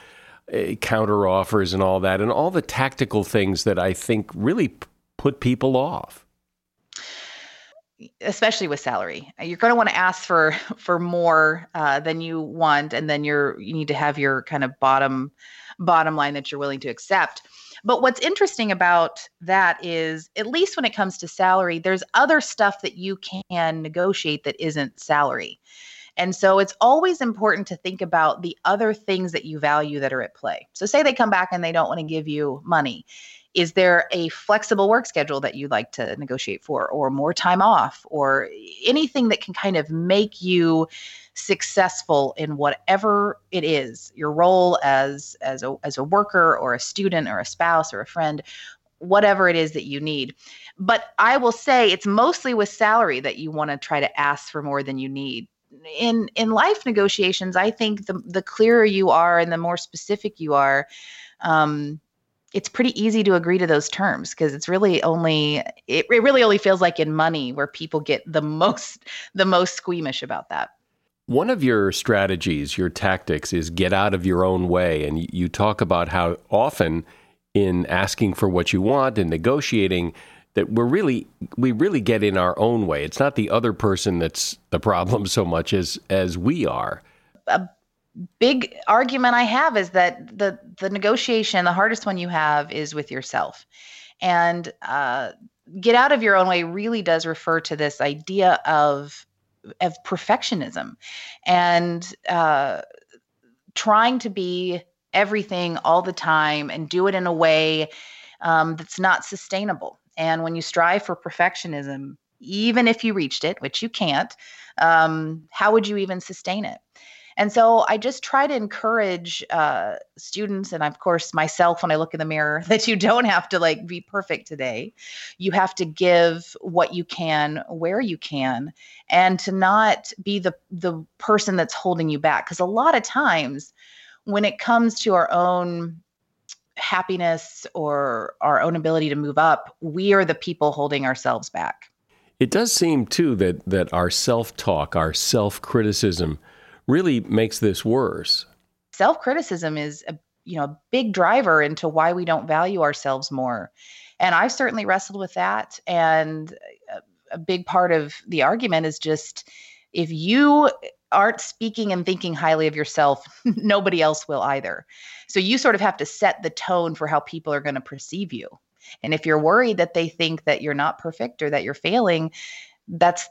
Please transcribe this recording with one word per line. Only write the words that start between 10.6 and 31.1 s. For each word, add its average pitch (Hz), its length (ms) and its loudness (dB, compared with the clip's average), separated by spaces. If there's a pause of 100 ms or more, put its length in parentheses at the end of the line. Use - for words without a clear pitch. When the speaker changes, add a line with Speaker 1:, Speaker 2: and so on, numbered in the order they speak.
Speaker 2:
<laughs> - 100 -10
for 175 220 -2
more, 170 760 2
uh, 147 260 0
than 160 200 -4
you 165 220 -6
want, 151 500 0
and 151 160 -4
then 147 160 -2
you're, 147 340 0
you 113 140 -12
need 156 160 -4
to 147 60 -2
have 147 240 -2
your 135 240 0
kind 143 220 -4
of 131 160 -6
bottom, 135 520 2 (460)
bottom 165 360 2
line 147 200 -2
that 139 180 -10
you're 143 80 -8
willing 139 200 -4
to 131 100 -8
accept. 170 500 -2 (440)
But 240 180 2
what's 254 160 2
interesting 302 540 0
about 175 480 2 (200)
that 180 440 2
is, 160 500 -4
at 214 140 -6
least 339 280 -2
when 294 80 -2
it 220 120 -4
comes 190 220 -2
to 170 100 -12
salary, 185 500 2
there's 185 240 -2 (120)
other 285 260 4
stuff 202 420 0
that - 140 -8
you 190 200 -6 (340)
can 160 320 -2
negotiate 160 600 -2
that - 160 -4
isn't 151 400 -4
salary. 131 600 0 (560)
And 180 180 -2
so 190 240 6
it's 196 220 2
always 320 400 4
important 202 480 0
to 175 80 -10
think 185 260 -8
about 165 400 2
the 175 220 -8
other 208 280 2
things 185 380 -4
that 160 140 -6
you 156 160 -12
value 147 400 0
that 135 120 -2
are 131 100 -2
at - 120 -12
play. - 380 -8
So - 140 -6
say 285 180 2
they 277 80 2